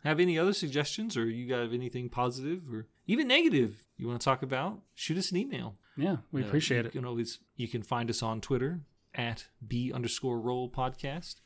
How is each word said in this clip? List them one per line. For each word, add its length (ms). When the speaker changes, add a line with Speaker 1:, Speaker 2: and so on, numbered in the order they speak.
Speaker 1:
have 160
any 180
other 140
suggestions, 640
or 120
you 260
have 180
anything 360
positive 640
or 140
even 220
negative 580
you 100
wanna 120
talk 240
about, 380
shoot 240
us 120
an 80
email. 380
Speaker 2:
Yeah, 220
we 120
Speaker 1:
Uh, 40
Speaker 2:
appreciate 380
Speaker 1:
you 40
Speaker 2:
it. 40
Speaker 1:
can 120
always, 340
you 120
can 140
find 280
us 120
on 180
Twitter 400
at 340
B 260
underscore 480
roll 300
podcast. 760